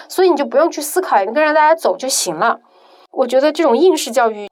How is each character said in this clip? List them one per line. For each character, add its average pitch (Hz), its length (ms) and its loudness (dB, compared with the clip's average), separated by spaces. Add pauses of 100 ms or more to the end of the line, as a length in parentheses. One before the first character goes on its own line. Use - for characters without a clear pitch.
所 - 160 0
以 370 60 4
你 302 80 2
就 277 80 -4
不 240 100 -6
用 320 160 2
去 320 100 -10
思 359 200 -4
考， 262 180 0
你 190 60 0
跟 277 200 -2
着 302 80 0
大 302 140 4
家 320 80 4
走 233 220 -2
就 262 100 -8
行 185 280 -4
了。 208 240 -2 (520)
我 262 160 -2
觉 254 140 0
得 302 100 2
这 311 120 -2
种 240 120 2
应 330 220 4
试 254 140 -8
教 233 180 2
育 208 220 -10